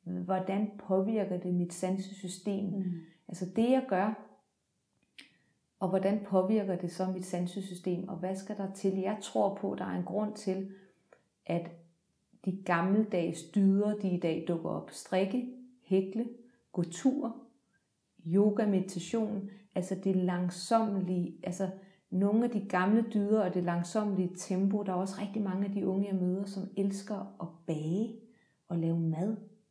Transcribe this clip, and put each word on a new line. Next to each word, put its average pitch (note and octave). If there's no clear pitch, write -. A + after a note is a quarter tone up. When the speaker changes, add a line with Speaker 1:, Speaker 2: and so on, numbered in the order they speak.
Speaker 1:
hvordan F#3
påvirker F#3+
det F3+
mit F3
sansesystem? F#3+
Speaker 2:
Mm. F#3+
Speaker 1:
Altså F3
det, A#3
jeg C4
gør, G#3
og F#3
hvordan G3
pøvirker F#3+
det E3+
så F#3
mit F#3
sansesystem, F3+
og F#3+
hvad F#3
skal G3+
der G3
til? F#3+
Jeg G3
tror G3+
på, G3
der F#3
er F3+
en F3+
grund G#3
til, F#3+
at E3+
de F#3+
gammeldags F#3
dyder, G3+
de G3
i F3
dag D#3+
dukker E3
op, -
strikke, G3
hækle, G3
gå F3
tur, C4
yoga, G3+
meditation, G3+
altså F#3
det F#3+
langsommelige, F3+
altså F3+
nogle G3+
af A#3+
de G#3+
gamle G#3
dyder G#3
og F3+
det F3+
langsommelige F3+
tempo. G3
Der G3
er F3+
også G3
rigtig G#3
mange G3
af G3
de G3+
unge, G3
jeg F#3+
møder, F3+
som G3
elsker G3
at E3+
bage E3
og F3
lave E3
mad. E3